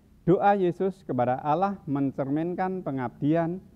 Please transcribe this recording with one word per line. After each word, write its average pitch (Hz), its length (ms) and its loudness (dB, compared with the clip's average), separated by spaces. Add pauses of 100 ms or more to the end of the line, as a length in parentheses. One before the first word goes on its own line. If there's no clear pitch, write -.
(280)
Doa 196 320 6
Yesus 185 480 0
kepada 123 320 0
Allah 185 480 0
mencerminkan 156 960 -2
pengabdian, 156 800 -2 (120)